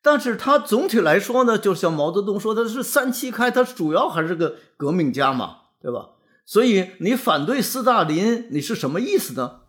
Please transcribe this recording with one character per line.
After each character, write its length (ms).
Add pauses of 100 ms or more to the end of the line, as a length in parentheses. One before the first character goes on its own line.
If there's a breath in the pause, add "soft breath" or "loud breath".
但 200
是 160
他 200
总 300
体 140
来 180
说 240
呢， 160
就 160
像 180
毛 200
泽 100
东 160
说 160
的 140
是 120
三 300
七 220
开， 180
他 140
主 280
要 160
还 160
是 120
个 180 (220 loud breath)
革 160
命 200
家 200
嘛， 240 (260)
对 80
吧？ 200 (340)
所 200
以 260 (100)
你 160
反 280
对 160
斯 220
大 220
林， 480
你 80
是 160
什 120
么 120
意 180
思 160
呢？ 340